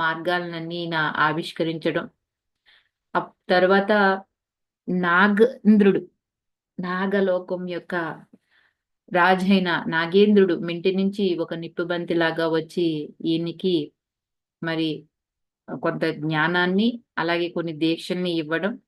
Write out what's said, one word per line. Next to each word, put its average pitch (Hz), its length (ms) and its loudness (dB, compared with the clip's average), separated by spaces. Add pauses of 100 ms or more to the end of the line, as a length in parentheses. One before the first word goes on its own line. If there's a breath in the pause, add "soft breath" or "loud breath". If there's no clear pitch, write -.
మార్గాలనన్నీ 170 800 -4
ఈయన 165 120 -6 (320)
ఆవిష్కరించడం, 165 800 -4 (1080 soft breath)
అప్-, 175 200 -6 (180)
తర్వాత 190 380 4 (960)
నాగేంద్రుడు, 196 1120 4 (760)
నాగలోకం 185 840 -2 (140)
యొక్క 170 200 -10 (1200)
రాజైన 185 520 4 (240)
నాగేంద్రుడు 190 640 4 (120)
మింటి 175 320 -2
నుంచి 196 260 0 (180)
ఒక 165 100 -6 (100)
నిప్పుబంతిలాగా 170 920 -2
వచ్చి 160 320 -2 (440)
ఈయనకి 165 440 -2 (920)
మరి 160 200 -2 (960)
కొంత 156 200 -2 (200)
జ్ఞానాన్ని, 180 640 0 (340)
అలాగే 170 340 -2
కొన్ని 170 180 -4 (100)
దీక్షల్ని 175 480 -2 (100)
ఇవ్వడం, 165 320 -4 (140)